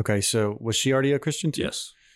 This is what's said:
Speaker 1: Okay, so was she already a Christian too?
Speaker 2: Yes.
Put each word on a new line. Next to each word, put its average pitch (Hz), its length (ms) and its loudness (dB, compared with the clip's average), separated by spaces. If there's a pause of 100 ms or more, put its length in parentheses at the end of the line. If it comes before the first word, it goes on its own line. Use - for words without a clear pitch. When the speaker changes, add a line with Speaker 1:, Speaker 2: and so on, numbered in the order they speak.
Speaker 1:
Okay, 202 200 2
so 104 400 0
was 110 140 -2
she 131 180 2
already 135 200 4
a 139 80 2
Christian 151 320 -2
too? - 100 -4
Speaker 2:
Yes. - 300 -6 (240)